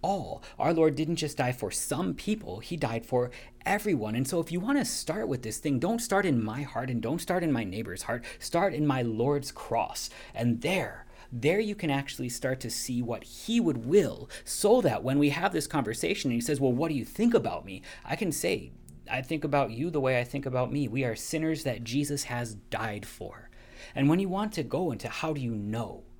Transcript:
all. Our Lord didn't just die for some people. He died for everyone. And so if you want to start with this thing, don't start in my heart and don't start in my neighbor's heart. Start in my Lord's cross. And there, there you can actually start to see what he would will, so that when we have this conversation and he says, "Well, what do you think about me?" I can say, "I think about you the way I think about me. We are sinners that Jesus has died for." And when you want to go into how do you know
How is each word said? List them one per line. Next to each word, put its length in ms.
all. 400
Our 160
Lord 200
didn't 220
just 220
die 140
for 180
some 420
people. 460
He 180
died 300
for 240
everyone. 500
And 140
so 120
if 120
you 80
want 160
to 80
start 420
with 160
this 140
thing, 220
don't 240
start 240
in 180
my 200
heart 260
and 100
don't 220
start 200
in 80
my 140
neighbor's 380
heart. 240
Start 360
in 120
my 140
Lord's 520
cross. 580
And 260
there, 460
there 300
you 140
can 160
actually 400
start 300
to 100
see 320
what 200
he 380
would 240
will, 460
so 360
that 220
when 160
we 100
have 240
this 140
conversation 640
and 60
he 40
says, 180
"Well, 140
what 160
do 60
you 100
think 300
about 320
me?" 160
I 140
can 160
say, 400
"I 100
think 240
about 260
you 200
the 100
way 180
I 60
think 220
about 260
me. 160
We 160
are 100
sinners 500
that 200
Jesus 400
has 300
died 500
for." 460
And 140
when 120
you 100
want 240
to 80
go 280
into 200
how 240
do 80
you 120
know 500